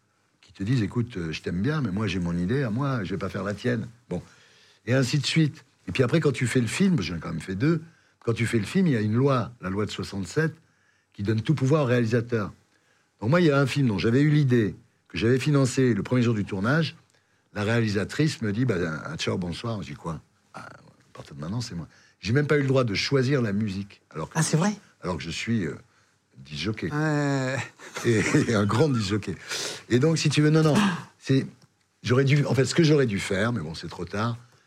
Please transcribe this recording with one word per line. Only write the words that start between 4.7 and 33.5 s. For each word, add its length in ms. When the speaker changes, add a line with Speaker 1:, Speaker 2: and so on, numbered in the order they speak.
Speaker 1:
Et 80
ainsi 240
de 80
suite. 380
Et 60
puis 100
après, 180
quand 120
tu 140
fais 140
le 60
film, 340
j'en 160
ai 40
quand 100
même 100
fait 140
deux, 260
quand 80
tu 140
fais 120
le 60
film, 220
il 80
y 20
a 40
une 140
loi, 460
la 100
loi 160
de 40
soixante-sept, 640
qui 100
donne 200
tout 120
pouvoir 280
au 40
réalisateur. 640
Donc 100
moi, 100
il 60
y 40
a 80
un 80
film 220
dont 100
j'avais 240
eu 80
l'idée, 440
que 100
j'avais 200
financé 560
le 80
premier 200
jour 120
du 100
tournage, 520
la 100
réalisatrice 800
me 100
dit, « 140
Bah, 100
un, 360
un 40
ciao, 220
bonsoir. » 440
Je 60
dis, « 80
Quoi ? » 240
Ah, 60
à 520
partir 220
de 60
maintenant, 200
c'est 140
moi. 140
J'ai 120
même 140
pas 120
eu 40
le 60
droit 160
de 100
choisir 480
la 100
musique. 580
Alors 180
que 80
Speaker 2:
Ah, 60
c'est 140
vrai ? 160
Speaker 1:
alors 140
que 60
je 80
suis, 360
euh, 80
disc 240
jockey. 280
Speaker 2:
Ouais. 680
Speaker 1:
Et, 160
<laughs> 140
et 60
un 100
grand 240
disc 200
jockey. 260
Et 100
donc, 200
si 120
tu 120
veux, 80
non, 120
non, 120
c'est, 280
j'aurais 220
dû, 220
en 80
fait, 100
ce 100
que 100
j'aurais 220
dû 120
faire, 340